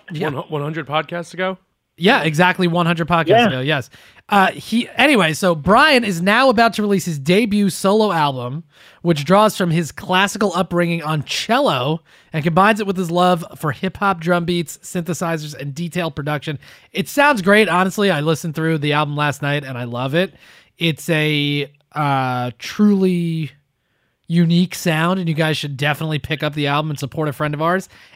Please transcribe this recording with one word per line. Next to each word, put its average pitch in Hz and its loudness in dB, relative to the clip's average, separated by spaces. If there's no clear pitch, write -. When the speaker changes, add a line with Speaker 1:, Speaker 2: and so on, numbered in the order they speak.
Speaker 1:
Yeah. 165 -4
Speaker 2:
one 147 -4
hu-, 151 -10
one 151 -4
hundred 151 -8
podcasts 156 -6
ago? 185 -6
Speaker 1:
Yeah, 196 4
exactly 180 2
one 170 0
hundred 165 0
podcasts 165 2
Speaker 3:
Yeah. 220 6
Speaker 1:
ago, 131 -4
yes. 139 -2
Uh, 190 4
he, 220 -4
anyway, 226 4
so 175 0
Brian 240 4
is 175 -4
now 220 2
about 226 4
to 214 -4
release 202 0
his 160 -4
debut 202 2
solo 208 2
album, 143 -2
which 151 0
draws 202 4
from 180 0
his 160 -2
classical 190 0
upbringing 175 0
on 151 -2
cello 165 0
and 156 -4
combines 190 4
it 208 -4
with 190 -4
his 180 -4
love 180 2
for 151 -4
hip-hop 185 -4
drum 175 0
beats, 170 -4
synthesizers, 165 -6
and 143 -10
detailed 165 -6
production. 147 -6
It - -6
sounds 285 2
great, 202 4
honestly. 185 0
I 147 0
listened 160 -2
through 160 -2
the 147 0
album 147 -2
last 147 -2
night, 143 -2
and 135 -10
I 120 -6
love 123 -4
it. 180 0
It's 165 -2
a, 147 0
uh, 131 -2
truly 175 0
unique 170 2
sound, 170 0
and 170 -4
you 160 0
guys 147 2
should 143 -8
definitely 151 -2
pick 151 -6
up 151 -2
the 147 -2
album 151 -2
and 143 -8
support 151 -4
a 143 -4
friend 151 -4
of 147 -6
ours 175 0